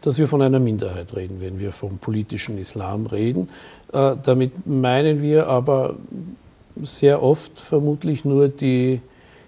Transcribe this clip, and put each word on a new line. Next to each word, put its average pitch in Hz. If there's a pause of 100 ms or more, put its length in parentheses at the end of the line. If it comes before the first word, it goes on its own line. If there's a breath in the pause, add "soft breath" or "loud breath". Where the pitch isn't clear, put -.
dass 139
wir 151
von 139
einer 135
Minderheit 101
reden, 95
wenn 92
wir 101
vom 98
politischen 107
Islam 101
reden. 107 (440 loud breath)
Äh, 135
damit 131
meinen 143
wir 151
aber 131 (880)
sehr 143
oft 147
vermutlich 147
nur 139
die, 127 (480 loud breath)